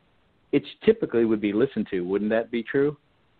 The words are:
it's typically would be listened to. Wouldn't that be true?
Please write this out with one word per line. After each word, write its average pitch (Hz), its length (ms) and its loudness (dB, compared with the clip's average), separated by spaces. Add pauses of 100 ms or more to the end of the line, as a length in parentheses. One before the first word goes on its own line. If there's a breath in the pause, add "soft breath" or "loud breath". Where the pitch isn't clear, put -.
(520)
it's 143 200 0 (140)
typically 120 400 2
would 110 160 2
be 104 100 0
listened 110 380 0
to. 95 120 -4
Wouldn't 101 300 -2
that 113 200 -2
be 117 120 -4
true? 143 320 0 (440)